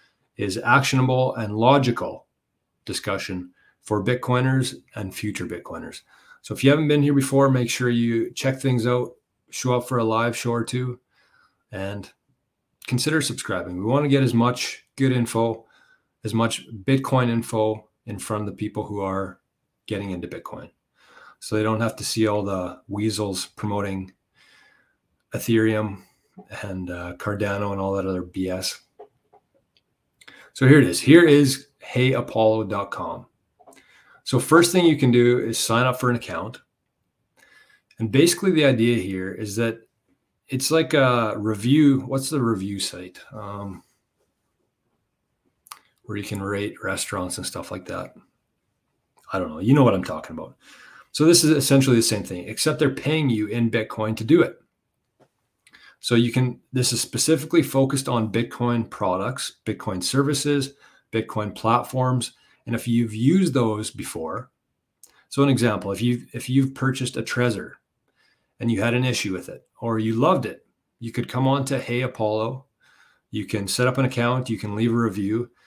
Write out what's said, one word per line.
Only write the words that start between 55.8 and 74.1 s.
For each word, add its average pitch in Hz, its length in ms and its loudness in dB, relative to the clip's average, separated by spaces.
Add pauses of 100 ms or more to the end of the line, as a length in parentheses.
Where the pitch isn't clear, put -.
So 120 120 2
you 117 160 4
can, 127 280 0 (140)
this 123 200 0
is 113 60 -4
specifically 156 640 0
focused 135 480 0
on 113 220 -2
Bitcoin 117 580 -2
products, 98 760 -4
Bitcoin 98 380 -6
services, 139 680 0 (380)
Bitcoin 107 420 -4
platforms. 123 800 0 (320)
And 113 80 -6
if 120 140 -6
you've 117 260 0
used 147 400 4
those 110 380 -2
before, - 580 -10 (800)
so 139 140 2
an 143 60 6
example, 110 420 0
if 98 100 -6
you've, 120 320 -2
if 117 160 -10
you've 135 240 2
purchased 131 440 -4
a - 40 -4
Trezor 120 520 -2 (840)
and 117 120 -2
you 98 100 -2
had 117 140 0
an 127 100 0
issue 113 260 -2
with 90 160 -8
it, - 200 -16 (120)
or 113 200 -2
you 110 160 -2
loved 131 320 2
it, - 180 -14 (340)
you 113 120 -10
could - 180 -6
come 127 180 0
on 139 180 0
to 135 120 -2
Hey 120 240 -4
Apollo, 113 640 -4 (640)
you 107 160 -6
can 101 220 -4
set 123 200 0
up 127 120 0
an 131 60 2
account, 127 440 -2